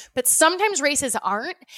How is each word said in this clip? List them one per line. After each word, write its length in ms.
But 120
sometimes 540
races 360
aren't, 400